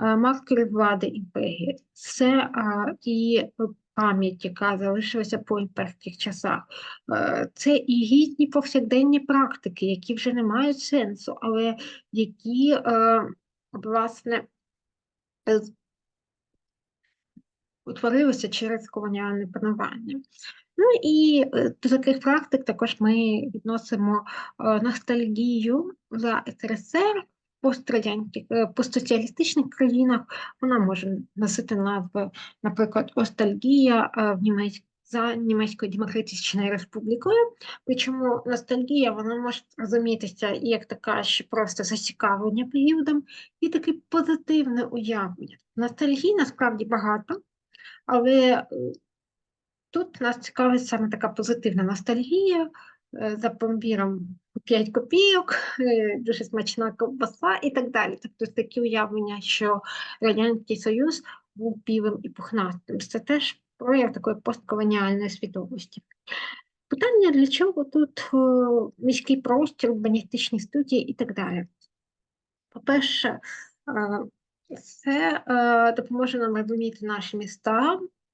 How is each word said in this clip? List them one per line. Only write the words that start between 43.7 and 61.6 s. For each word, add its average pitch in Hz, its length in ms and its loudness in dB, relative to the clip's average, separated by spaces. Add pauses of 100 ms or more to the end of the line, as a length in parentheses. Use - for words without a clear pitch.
позитивне 302 720 0
уявлення. 220 760 -6 (180)
Ностальгії 277 600 0
насправді 240 500 0
багато, 214 560 -2 (640)
але, 254 460 6
е, - 140 2 (1300)
тут 349 300 -6
нас 240 180 -2
цікавить 247 480 0
саме 220 220 0
така 220 200 -4
позитивна 214 540 0
ностальгія, 285 840 0 (520)
е, 214 180 -4
за 233 100 0
пломбіром 208 880 -2 (260)
п'ять 214 300 2
копійок, 370 600 4 (240)
е, 226 400 2
дуже 226 240 -2
смачна 214 480 -4
ковбаса 254 720 -2
і 285 80 0
так 254 200 -2
далі. 196 300 0
Тобто - 240 -8
такі 220 360 -4
уявлення, 214 600 -2
що 208 400 0 (400)
Радянський 226 560 2
Союз 233 460 0 (320)
був 214 300 -6